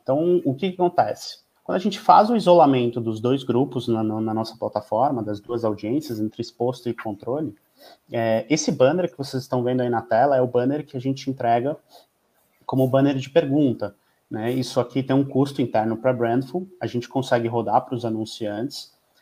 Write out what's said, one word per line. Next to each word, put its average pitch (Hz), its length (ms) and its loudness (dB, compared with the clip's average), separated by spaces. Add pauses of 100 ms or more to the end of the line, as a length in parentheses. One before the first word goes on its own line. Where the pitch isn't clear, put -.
Então, 170 420 2
o 135 100 0
que 185 160 -2
que 180 40 -12
acontece? 175 680 -2 (220)
Quando 180 140 -4
a 190 40 2
gente 196 200 -4
faz 208 300 6
o 240 60 4
isolamento 139 640 6
dos 110 200 -4
dois 135 240 0
grupos 123 420 0
na, 110 160 0
na, 110 180 -2
na 110 140 -2
nossa 110 220 -4
plataforma, 113 680 -2
das 104 160 -6
duas 113 260 -6
audiências, 107 540 -2
entre 107 220 -6
exposto 123 480 -4
e 117 60 -4
controle, 117 600 -8 (560)
é, 113 380 0
esse 156 240 0
banner 156 380 2
que - 80 -20
vocês 135 240 -6
estão 127 200 -2
vendo 127 200 0
aí 120 80 0
na 113 120 0
tela 131 340 2
é 127 40 4
o 127 60 4
banner 131 380 0
que - 120 -14
a 127 40 -4
gente 135 300 -4
entrega 120 460 0 (880)
como 135 220 2
banner 135 280 4
de 131 120 -6
pergunta, 139 680 2 (360)
né? 110 200 -4
Isso 127 300 -2
aqui 131 220 -4
tem 135 120 0
um 139 100 4
custo 135 360 -2
interno 113 360 0
pra 127 160 0
Brandful, 127 560 -2 (120)
a 123 60 -6
gente 117 220 -6
consegue 123 400 0
rodar 113 360 0
pros 120 200 -8
anunciantes, 110 880 -8 (300)